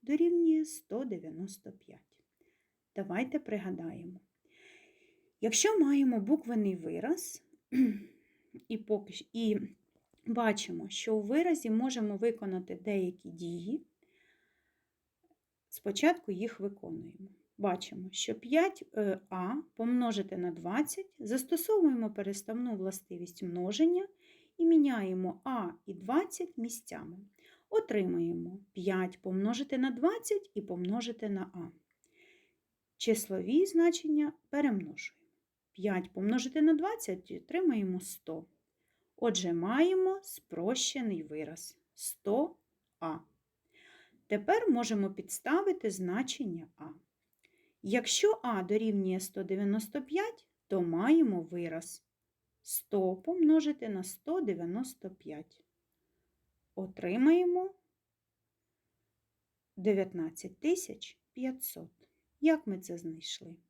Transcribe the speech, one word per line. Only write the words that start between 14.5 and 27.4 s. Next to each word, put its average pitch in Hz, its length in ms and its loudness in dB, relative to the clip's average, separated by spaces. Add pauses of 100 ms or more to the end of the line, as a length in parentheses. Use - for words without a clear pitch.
спочатку 294 640 0
їх 202 280 -6
виконуємо. 180 680 -10 (300)
Бачимо, 185 540 -4
що - 220 -4
п'ять 311 500 0 (460)
А 185 240 -4 (200)
помножити 226 640 0
на 180 140 -2
двадцять, 190 680 -4
застосовуємо 262 920 2
переставну 214 640 -4
властивість 185 680 -8
множення 208 680 2 (480)
і 339 100 4
міняємо 220 800 4
А 226 260 -2 (160)
і 196 80 -10
двадцять 302 640 -2
місцями. 190 600 -8 (520)